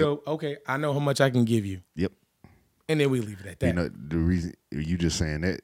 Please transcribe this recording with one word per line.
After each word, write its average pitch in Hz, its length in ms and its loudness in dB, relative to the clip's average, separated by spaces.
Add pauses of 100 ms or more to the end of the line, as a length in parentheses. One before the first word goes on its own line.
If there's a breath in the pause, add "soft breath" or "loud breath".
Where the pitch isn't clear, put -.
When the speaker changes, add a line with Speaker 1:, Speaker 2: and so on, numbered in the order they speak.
Speaker 1:
go, 147 240 0
"Okay, 151 300 -6 (100)
I 131 80 0
know 147 160 0
how 139 80 0
much 143 220 2
I 135 80 6
can 120 160 4
give 110 200 2
you." 95 140 -6 (160)
Speaker 2:
Yep. 92 160 0 (760)
Speaker 1:
And 156 120 2
then 139 120 4
we 127 100 2
leave 104 200 -10
it 98 40 -16
at 90 140 -14
that. 90 80 0
Speaker 2:
You 85 60 2
know, 87 140 0 (200)
the 80 100 -2
reason, 85 380 2 (160)
you 78 260 -2
just 82 220 0
saying 78 220 -2
that, 90 220 -2